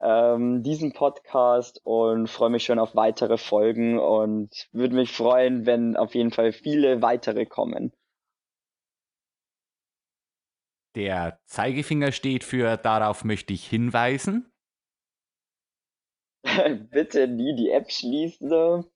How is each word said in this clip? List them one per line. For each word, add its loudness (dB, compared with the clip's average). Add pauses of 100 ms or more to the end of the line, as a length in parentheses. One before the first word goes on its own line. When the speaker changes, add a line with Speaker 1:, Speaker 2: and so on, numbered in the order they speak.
Speaker 1:
ähm, 2
diesen -2
Podcast 0
und 0
freue 0
mich -2
schon 0
auf 0
weitere 2
Folgen 0
und 0
würde -2
mich 0
freuen, 2
wenn 2
auf -2
jeden 2
Fall 2
viele 2
weitere 0
kommen. -6 (3000)
Speaker 2:
Der -4
Zeigefinger -4
steht -6
für, -2
„Darauf -2
möchte -4
ich -10
hinweisen.“ -2 (1900)
Speaker 1:
<laughs> 0
Bitte 2
nie -4
die 0
App 0
schließen, -2 (120)